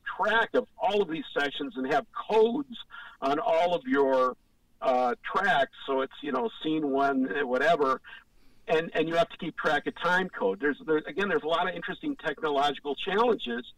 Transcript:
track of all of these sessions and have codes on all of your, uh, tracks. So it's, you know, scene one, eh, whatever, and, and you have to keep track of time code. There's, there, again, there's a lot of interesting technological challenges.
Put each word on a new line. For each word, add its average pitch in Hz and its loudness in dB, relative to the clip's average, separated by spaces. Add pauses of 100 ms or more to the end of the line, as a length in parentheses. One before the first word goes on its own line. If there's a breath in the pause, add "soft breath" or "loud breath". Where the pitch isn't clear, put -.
(180)
track 214 2
of 240 0 (100)
all 202 2
of 180 0
these 151 -6 (120)
sessions 147 -4
and 262 -4
have - 0 (240)
codes 233 2 (460 loud breath)
on 143 0
all 170 2
of 151 -2
your, 131 4 (460)
uh, 127 2 (100)
tracks. 190 2 (120)
So 135 0
it's, 135 -4
you 143 -6
know, 123 0 (140)
scene 156 0
one, 135 2
eh, 143 0
whatever, 131 2 (680 loud breath)
and, 165 2
and 160 0
you 165 -2
have 170 2
to - -18
keep 165 -8
track 151 0
of 147 -6
time 180 2
code. 98 -2
There's, 143 0 (100)
there, 156 2
again, 175 -4
there's 156 0
a 147 -4
lot 165 2
of 175 -4
interesting 165 -6
technological 143 -2
challenges. 233 0 (120)